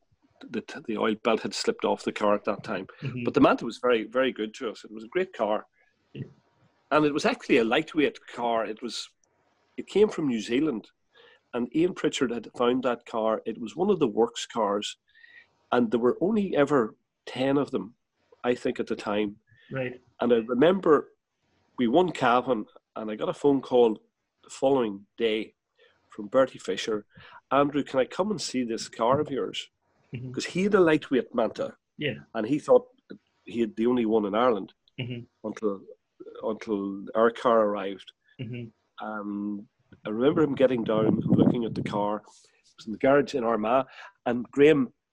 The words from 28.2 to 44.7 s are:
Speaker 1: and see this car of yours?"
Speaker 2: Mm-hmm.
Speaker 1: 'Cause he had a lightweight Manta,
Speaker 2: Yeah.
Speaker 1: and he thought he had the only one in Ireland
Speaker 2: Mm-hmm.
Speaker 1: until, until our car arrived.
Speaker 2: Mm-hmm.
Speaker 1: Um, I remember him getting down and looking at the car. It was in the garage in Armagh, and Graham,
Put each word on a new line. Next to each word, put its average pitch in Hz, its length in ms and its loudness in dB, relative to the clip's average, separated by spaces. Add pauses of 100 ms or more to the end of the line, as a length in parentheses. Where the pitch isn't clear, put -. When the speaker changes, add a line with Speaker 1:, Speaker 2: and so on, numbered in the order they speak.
Speaker 1:
and 185 100 -6
see 127 220 -4
this 113 240 -6
car 120 320 0
of - 100 -4
yours?" 117 380 -6 (480)
Speaker 2:
Mm-hmm. 127 160 -10
Speaker 1:
'Cause 147 140 -6
he 180 180 -2
had 202 100 0
a 202 60 8
lightweight 151 560 2
Manta, 110 400 -2 (220)
Speaker 2:
Yeah. 139 180 -4 (180)
Speaker 1:
and 110 140 -2
he 147 120 0
thought - 280 6 (560)
he - 160 -6
had 110 160 -2
the 110 120 2
only 123 180 2
one 107 200 2
in 95 80 -4
Ireland 110 400 0 (260)
Speaker 2:
Mm-hmm. 120 240 -8 (240)
Speaker 1:
until, 101 340 -6 (600)
until 101 680 -4
our 113 160 4
car 117 380 2
arrived. 98 440 -6 (300)
Speaker 2:
Mm-hmm. 120 280 -12 (360)
Speaker 1:
Um, 104 640 -6 (380)
I - 40 -6
remember 131 320 2
him 139 140 0
getting 127 280 2
down 110 240 2
and 110 180 2
looking 120 400 4
at 107 100 -6
the - 80 -6
car. 104 340 -4
It - 600 -20
was - 100 -20
in 110 60 -8
the 98 40 -10
garage 139 380 2
in 127 80 -4
Armagh, 113 420 0 (400)
and 123 260 -2
Graham, 156 400 6 (220)